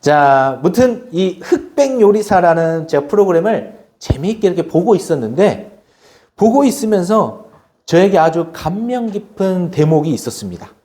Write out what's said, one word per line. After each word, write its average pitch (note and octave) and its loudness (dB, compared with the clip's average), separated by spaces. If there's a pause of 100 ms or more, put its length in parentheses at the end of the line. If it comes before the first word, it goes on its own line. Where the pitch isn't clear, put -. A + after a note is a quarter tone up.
자, C3+ 2
무튼 A3 0
이 F3+ -2
흑백 C4+ -2
요리사라는 F3 2
제가 D3 -2
프로그램을 G3 0 (220)
재미있게 G3+ -4
이렇게 F3 -2
보고 F3+ 2
있었는데 C#3 -2 (540)
보고 A#3 2
있으면서 G#3+ -2 (380)
저에게 F#3 2
아주 D#3+ 0
감명 A3+ -6
깊은 F#3+ -4
대목이 D3+ 0
있었습니다. G#2 -10 (140)